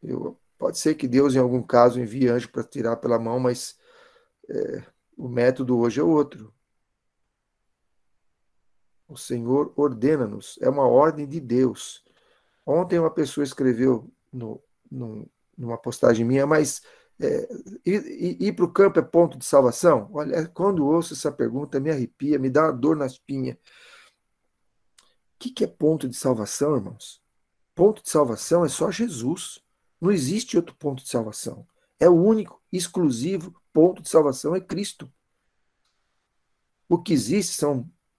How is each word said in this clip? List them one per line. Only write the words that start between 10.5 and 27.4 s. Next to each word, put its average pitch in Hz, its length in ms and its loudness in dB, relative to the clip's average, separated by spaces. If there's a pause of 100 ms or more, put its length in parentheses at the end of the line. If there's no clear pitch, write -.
é 127 80 2
uma 139 160 2
ordem 147 420 4
de 151 100 -10
Deus. 123 640 -2 (640)
Ontem 170 340 0
uma 160 120 0
pessoa 147 340 -4
escreveu 127 680 0 (220)
no, 113 300 -12 (280)
no, 113 400 -12 (260)
numa 117 200 -8
postagem 117 480 2
minha: 135 220 2
"Mas, 151 360 0 (380)
é, - 260 -2 (380)
ir, 190 220 0
ir, 175 360 -6
ir 202 120 0
pro 175 180 0
campo 196 260 6
é 156 40 4
ponto 170 340 2
de 131 80 -10
salvação?" 131 720 4
Olha, 156 340 -4
quando 175 380 0
ouço 165 260 0
essa - 180 -4
pergunta, 135 480 -4
me 143 120 -2
arrepia, 139 480 -2
me 131 100 -2
dá 139 140 2
uma 156 100 2
dor 139 240 0
na 143 80 -4
espinha. 131 540 -8 (1800)
O - 80 -20
que 254 80 -10
que - 140 -4
é - 20 0
ponto 147 400 -2
de 123 80 -8
salvação, 131 600 -2
irmãos? - 460 -10 (520)